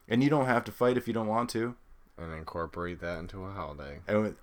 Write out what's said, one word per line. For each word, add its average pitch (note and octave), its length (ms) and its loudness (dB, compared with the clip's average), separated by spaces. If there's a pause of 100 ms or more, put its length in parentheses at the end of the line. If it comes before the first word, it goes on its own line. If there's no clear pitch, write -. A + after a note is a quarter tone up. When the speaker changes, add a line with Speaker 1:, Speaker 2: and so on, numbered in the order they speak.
Speaker 1:
And A#2+ 140 4
you C#3+ 80 6
don't C#3+ 160 6
have A#2+ 180 4
to G#2 80 -8
fight B2 240 4
if A#2+ 120 0
you A2+ 60 0
don't A2 120 0
want A#2 240 0
to. A#2 240 -2 (440)
Speaker 2:
And E2 140 -8
incorporate E2 680 -6
that F2 180 -4
into F#2 260 -10
a F#2+ 60 -8
holiday. D2 480 -10 (100)
Speaker 1:
And, G#2+ 340 2